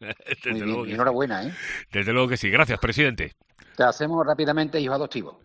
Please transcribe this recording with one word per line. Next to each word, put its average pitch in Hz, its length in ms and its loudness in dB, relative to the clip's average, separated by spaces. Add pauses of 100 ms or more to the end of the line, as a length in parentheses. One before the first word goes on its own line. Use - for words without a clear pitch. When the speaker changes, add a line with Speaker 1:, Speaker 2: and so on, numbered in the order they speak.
Speaker 1:
<laughs> - 0 -
Desde 113 500 -8
Speaker 2:
Muy 113 100 -2
bien, 104 60 -4
Speaker 1:
luego 117 160 -2
que 110 60 -8
Speaker 2:
y - 20 -8
Speaker 1:
sí. 107 40 -6
Speaker 2:
enhorabuena, 123 520 0
¿eh? 175 80 -8 (380)
Speaker 1:
Desde 101 200 0
luego 127 160 4
que 123 80 0
sí. 104 140 -2
Gracias, 120 280 4
presidente. 117 540 0 (440)
Speaker 2:
Te 135 80 4
hacemos 151 420 2
rápidamente 151 540 0
hijo 135 140 0
adoptivo. 139 500 -6